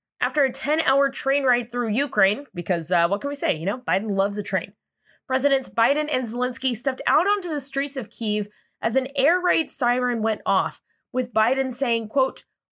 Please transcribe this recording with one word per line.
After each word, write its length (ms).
After 220
a 80
ten-hour 600
train 340
ride 260
through 200
Ukraine, 600
because, 380
uh, 160
what 140
can 80
we 60
say? 200
You 100
know, 140
Biden 380
loves 220
a 40
train. 300
Presidents 420
Biden 440
and 120
Zelensky 500
stepped 320
out 200
onto 220
the 120
streets 360
of 120
Kyiv 400
as 140
an 180
air 260
raid 300
siren 500
went 240
off, 380
with 200
Biden 400
saying, 360
quote, 360